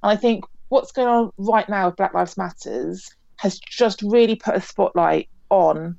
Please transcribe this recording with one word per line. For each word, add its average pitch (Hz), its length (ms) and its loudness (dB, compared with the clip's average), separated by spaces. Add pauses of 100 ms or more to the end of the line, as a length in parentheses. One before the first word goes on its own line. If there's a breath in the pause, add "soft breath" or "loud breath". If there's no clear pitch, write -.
And 202 100 2
I 214 40 2
think 226 280 0 (240)
what's - 240 0
going 247 160 0
on 233 280 2
right 220 320 0
now 196 180 0
with 180 100 -2
Black 190 180 -2
Lives 180 240 -4
Matters 175 720 -8 (280)
has - 200 -4
just - 440 -2
really 220 340 4
put - 180 -4
a 190 60 0
spotlight 170 680 0 (220)
on 165 480 0